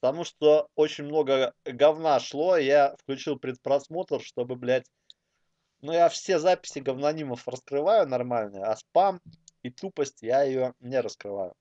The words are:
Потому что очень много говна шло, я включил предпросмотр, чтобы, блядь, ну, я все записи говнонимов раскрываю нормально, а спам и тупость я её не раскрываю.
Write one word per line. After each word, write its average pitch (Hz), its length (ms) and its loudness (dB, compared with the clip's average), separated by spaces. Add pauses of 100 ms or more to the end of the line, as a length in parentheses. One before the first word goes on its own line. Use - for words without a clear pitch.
Потому 151 240 -2
что 151 500 2
очень 151 300 0
много 139 480 0 (120)
говна 147 540 4
шло, 170 380 0
я 139 420 4
включил 135 400 -6
предпросмотр, 139 840 -4
чтобы, 123 360 -8
блядь, 123 280 -2 (960)
ну, 147 120 -8
я 170 160 6
все - 300 -2
записи 180 400 0
говнонимов 135 680 -4
раскрываю 147 600 0
нормально, 113 640 -4
а 110 60 0
спам 185 440 0 (420)
и 123 80 -10
тупость 156 520 -8
я 127 200 0
её 127 380 -2
не 127 200 -4
раскрываю. 101 600 -8